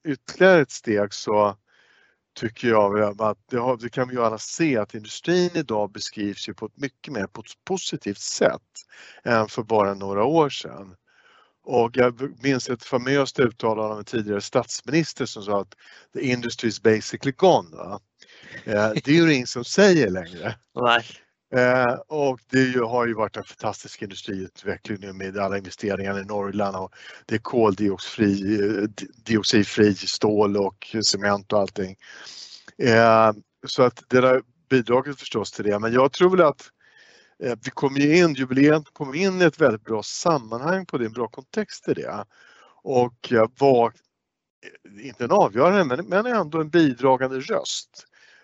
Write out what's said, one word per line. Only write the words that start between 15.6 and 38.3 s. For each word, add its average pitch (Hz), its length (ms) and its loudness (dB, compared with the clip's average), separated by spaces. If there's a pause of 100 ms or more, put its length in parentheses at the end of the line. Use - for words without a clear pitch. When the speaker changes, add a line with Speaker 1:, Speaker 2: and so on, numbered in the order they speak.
Speaker 1:
att 95 140 -10 (400)
"the - 60 -8
industry 120 480 -4
is - 140 -4
basically 110 500 0
gone", 110 440 4
va? 101 240 -12 (640)
Eh, 107 260 0
det 131 180 -4
är 147 60 4
ju 165 200 6
ingen 123 120 -2
som 120 180 -10
säger 175 460 4
längre. 90 440 -8 (200)
Speaker 2:
Nej. 117 300 2 (500)
Speaker 1:
Eh, 123 400 2 (140)
och 139 320 -2 (100)
det 127 80 2
är 131 80 4
ju, 127 160 -2
har 120 240 -2
ju 113 80 -4
varit 104 220 -4
en 104 80 -8
fantastisk - 580 -12
industriutveckling 95 960 -10
nu 98 120 -14
med 95 260 -10
alla 98 200 -4
investeringar 98 600 -6
i 98 40 -10
Norrland 98 520 -6
och 92 160 -10 (340)
det - 80 -4
är 110 40 -2
koldioxidfri, 101 1200 0
eh, 101 220 0
di-, - 260 -6 (160)
dioxidfri 104 680 2
stål 104 640 0
och 98 480 -4
cement 101 480 -2
och 104 80 2
allting. 95 360 -4 (800)
Eh, 113 540 6 (340)
så - 160 0
att 123 260 2
det 127 120 4
där 127 220 4 (280)
bidraget 131 480 0
förstås - 340 -8
till 104 120 -8
det. 104 140 0
Men 113 140 -4
jag 131 200 2
tror 185 180 2
väl 180 160 4
att, - 240 -4 (720)
eh, 120 220 -6
vi - 60 -10
kommer 139 300 -2
ju 147 160 4
in, 170 180 6